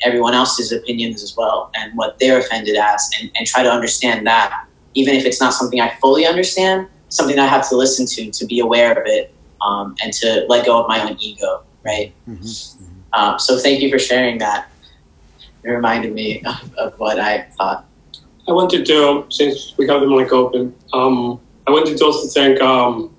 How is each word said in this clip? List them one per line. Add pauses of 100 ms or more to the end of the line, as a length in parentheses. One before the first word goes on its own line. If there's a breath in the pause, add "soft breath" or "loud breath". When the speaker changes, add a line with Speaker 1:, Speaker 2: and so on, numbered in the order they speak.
Speaker 1:
everyone
else's
opinions
as
well
and
what
they're
offended
as, (100)
and,
and
try
to
understand
that, (280)
even
if
it's
not
something
I (100)
fully
understand, (220)
something
I
have
to
listen
to,
to
be
aware
of
it, (280)
um,
and
to
let
go
of
my
own
ego, (200)
right? (160)
Speaker 2:
Mm-hmm,
mm-hmm. (300)
Speaker 1:
Um,
so
thank
you
for
sharing
that. (920 loud breath)
It
reminded
me
of,
of
what
I (160)
thought. (600)
Speaker 3:
I
wanted
to,
since
we
have
the
mic
open, (180)
um, (260)
I
wanted
to
also
thank,
um,